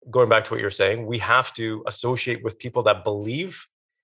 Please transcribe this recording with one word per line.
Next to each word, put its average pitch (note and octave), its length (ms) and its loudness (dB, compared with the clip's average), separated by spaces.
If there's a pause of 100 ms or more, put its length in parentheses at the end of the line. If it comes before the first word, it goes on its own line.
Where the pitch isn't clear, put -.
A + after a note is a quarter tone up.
going A#2+ 200 4
back A2 160 6
to - 60 -8
what A2+ 80 -2
you're G#2 120 -2
saying, G#2+ 340 0
we A#2 140 -4
have A2+ 340 2
to A2 340 -6
associate A#2+ 560 -4
with A2+ 160 -6
people B2 240 -4
that G2+ 200 2
believe A2 640 -6 (360)